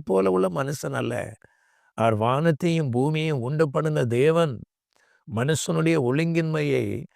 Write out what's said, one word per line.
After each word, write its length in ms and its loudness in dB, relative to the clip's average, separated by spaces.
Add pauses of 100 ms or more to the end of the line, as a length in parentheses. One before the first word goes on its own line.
போல 260 2
உள்ள 180 2
மனுஷன் 480 -6
அல்ல. 180 -4 (840)
அவர் 180 4
வானத்தையும் 760 0
பூமியையும் 500 0
உண்டு 300 0
பண்ணின 360 0
தேவன். 480 2 (760)
மனுஷனுடைய 760 0
ஒழுங்கின்மையை 840 0 (320)